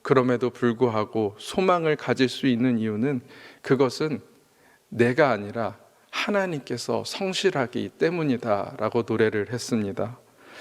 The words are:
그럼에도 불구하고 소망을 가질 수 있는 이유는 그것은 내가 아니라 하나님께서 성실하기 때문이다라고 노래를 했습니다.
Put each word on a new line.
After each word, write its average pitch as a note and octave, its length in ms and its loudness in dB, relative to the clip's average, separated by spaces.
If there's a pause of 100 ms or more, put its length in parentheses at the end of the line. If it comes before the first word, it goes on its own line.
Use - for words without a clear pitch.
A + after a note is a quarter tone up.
그럼에도 B2+ 480 4
불구하고 A2 880 0
소망을 F3 580 2
가질 B2 340 2
수 - 160 -4
있는 B2 320 2
이유는 A2 420 -2 (400)
그것은 C3+ 600 0 (680)
내가 B2 400 4
아니라 G#2 480 -4 (340)
하나님께서 C3+ 920 -4
성실하기 C#3 960 -2
때문이다라고 A#2+ 1080 0
노래를 G#2+ 460 0
했습니다. A2 640 -4 (420)